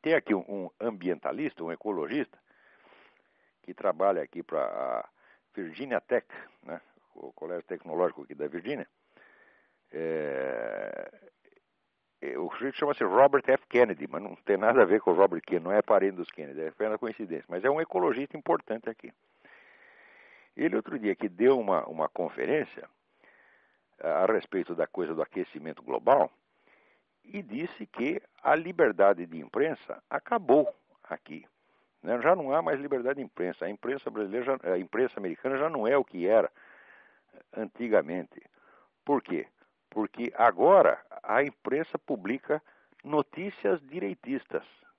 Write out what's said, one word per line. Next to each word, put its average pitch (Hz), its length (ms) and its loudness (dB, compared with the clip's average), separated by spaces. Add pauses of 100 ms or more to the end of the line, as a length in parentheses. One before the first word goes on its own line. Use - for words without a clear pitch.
Tem 156 120 2
aqui 123 200 2
um, 95 120 -2
um 98 320 -8
ambientalista, 90 840 -6
um 85 80 -6
ecologista, 101 640 -6 (1200)
que - 100 -16
trabalha 92 500 0
aqui 82 200 -10
pra 73 220 -2
a 58 440 -4 (460)
Virginia 107 460 -6
Tech, - 260 -2 (360)
né, 80 160 -12 (360)
o 64 180 -16
Colégio 85 320 -10
Tecnológico 82 580 -2
aqui 71 120 -16
da 73 120 -6
Virgínia. 87 400 -8 (1040)
É, 64 1200 -6 (1120)
é, 67 180 -6
o 85 140 -4
sujeito 131 240 -8
chama-se 143 280 0
Robert 131 420 6
F. 131 200 2
Kennedy, 120 420 4
mas 82 140 -8
não 98 140 -10
tem 98 220 0
nada 113 240 6
a - 40 12
ver 104 140 6
com - 100 2
o 85 40 6
Robert 87 260 6
Kennedy, 87 240 -2
não 90 80 -2
é 104 80 6
parente 98 360 4
dos 87 140 -8
Kennedy, 73 300 -12
é 80 80 -6
apenas 107 300 -4
coincidência, 104 500 -8
mas 90 160 -6
é 135 60 4
um 151 100 0
ecologista 160 560 -2
importante 131 540 -4
aqui. - 200 -16 (1500)
Ele 165 180 -2
outro - 240 -4
dia 104 160 0
que 110 140 -6
deu 120 320 4
uma, 95 260 0
uma 78 220 -4
conferência 92 800 -4 (1120)
a, 80 240 2
a - 20 4
respeito 95 480 -2
da 80 140 -2
coisa 82 260 -4
do 78 80 -2
aquecimento 78 600 -8
global 78 500 2 (880)
e 202 200 -12
disse 156 440 -10
que 143 340 -4 (220)
a 139 140 4
liberdade 104 680 4
de 82 140 -12
imprensa 131 720 -4
acabou - 640 2 (300)
aqui, - 420 -14 (560)
né? 117 180 -4
Já 156 140 4
não 143 180 -4
há 156 80 2
mais 156 200 -2
liberdade 135 380 -4
de 131 60 -8
imprensa. 87 420 -6
A 98 40 -6
imprensa 127 400 -8
brasileira, 107 340 -4
já, 127 280 -2
a 90 60 0
imprensa 110 400 -2
americana 107 400 -6
já 156 120 0
não 123 160 -4
é 135 100 2
o 135 80 2
que 87 220 -6
era 107 240 6 (1080)
antigamente. 98 840 -2 (600)
Por 139 180 0
quê? 82 240 -6 (440)
Porque 110 460 -6
agora 117 640 6 (220)
a 120 200 0
imprensa 147 560 -4
publica 131 600 -4 (440)
notícias 160 840 -2
direitistas. 147 800 -8 (340)